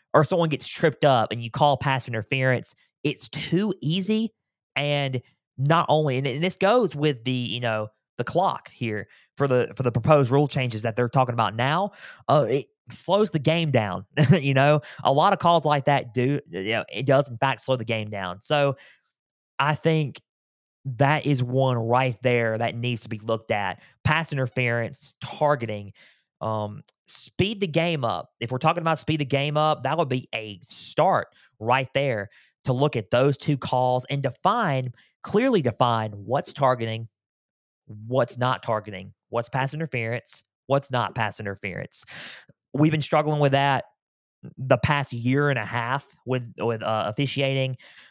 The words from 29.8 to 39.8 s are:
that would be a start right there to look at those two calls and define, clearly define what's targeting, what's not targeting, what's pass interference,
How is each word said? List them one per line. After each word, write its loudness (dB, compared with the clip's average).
that -2
would 0
be -4
a -10
start 0
right 2
there -2
to 0
look 2
at -4
those 4
two -2
calls 0
and -2
define, 0
clearly 2
define 0
what's -6
targeting, -2
what's 0
not 0
targeting, -6
what's -4
pass -2
interference, -6